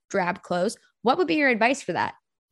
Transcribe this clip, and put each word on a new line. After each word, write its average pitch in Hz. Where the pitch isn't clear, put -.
drab 180
clothes. 180
What 240
would 349
be 320
your 294
advice 240
for -
that? 110